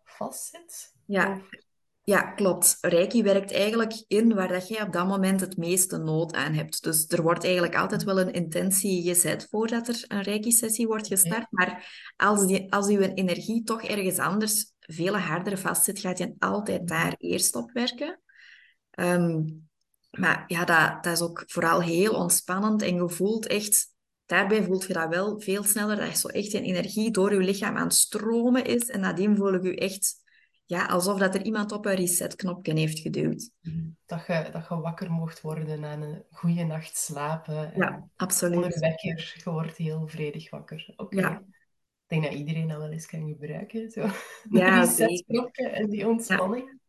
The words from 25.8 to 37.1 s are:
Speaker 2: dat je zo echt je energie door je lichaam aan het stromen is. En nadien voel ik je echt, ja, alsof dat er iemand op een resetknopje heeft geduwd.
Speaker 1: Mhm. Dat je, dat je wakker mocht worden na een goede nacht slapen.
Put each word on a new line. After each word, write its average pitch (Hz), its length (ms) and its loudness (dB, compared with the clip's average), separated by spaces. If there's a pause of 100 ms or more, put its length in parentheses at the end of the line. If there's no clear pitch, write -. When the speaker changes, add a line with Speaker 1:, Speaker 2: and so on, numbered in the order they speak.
Speaker 2:
dat 170 140 -2
je 160 80 -2
zo - 100 -2
echt 208 240 -4
je 202 100 -2
energie 208 500 0
door 202 220 4
je 196 60 4
lichaam 196 380 0
aan 170 100 0
het 170 80 0
stromen 233 720 2
is. 233 240 0
En 202 100 -2
nadien 190 360 2
voel 196 180 4
ik 180 100 0
je 185 120 0
echt, - 460 -4 (440)
ja, 180 200 -2
alsof 190 340 2
dat 190 160 4
er 190 80 0
iemand 214 280 -2
op 208 140 -6
een 196 100 2
resetknopje 180 800 -2
heeft 156 260 0
geduwd. 151 500 -2 (120)
Speaker 1:
Mhm. 160 240 -6 (200)
Dat 165 220 -8
je, 160 240 -2
dat 165 180 -10
je 170 60 -4
wakker 160 360 -6
mocht 165 300 -4
worden 156 380 -6
na 151 140 -8
een 151 380 -10
goede 170 320 0
nacht 156 340 -4
slapen. 151 760 -6